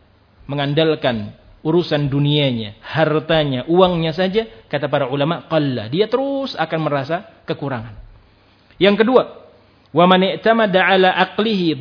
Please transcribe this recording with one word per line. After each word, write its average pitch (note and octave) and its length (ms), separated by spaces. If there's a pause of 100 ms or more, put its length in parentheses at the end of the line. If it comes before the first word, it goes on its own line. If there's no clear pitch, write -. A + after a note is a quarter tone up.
(460)
mengandalkan C#3+ 880 (320)
urusan D#3 480
dunianya, C#3 720
hartanya, D3+ 800
uangnya E3+ 480
saja, F#3+ 320 (240)
kata C#3+ 160
para C#3 240
ulama, C#3+ 400
qalla. C3 400
Dia F#3 160
terus C4+ 480
akan D#3+ 320
merasa C#3+ 400 (240)
kekurangan. A#2+ 480 (800)
Yang G3+ 260
kedua, A#3 200 (680)
"Wa E3 160
man F#3 160
i'tamada F#3+ 640
ala F#3 320
aqlihi F#3+ 640